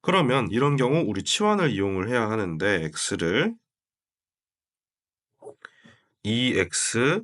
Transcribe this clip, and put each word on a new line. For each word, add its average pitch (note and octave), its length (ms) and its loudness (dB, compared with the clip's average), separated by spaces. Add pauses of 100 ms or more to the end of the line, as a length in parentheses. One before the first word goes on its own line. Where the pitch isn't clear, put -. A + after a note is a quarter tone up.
그러면 C3+ 500 2
이런 C#3+ 260 2
경우 D3 280 2
우리 G2 180 -4
치환을 G3+ 480 0
이용을 G2 360 -2
해야 A#2 220 0
하는데 F2+ 600 -2 (220)
X를 G2+ 420 0 (2750)
이 A#2+ 340 0
엑스 C3 680 0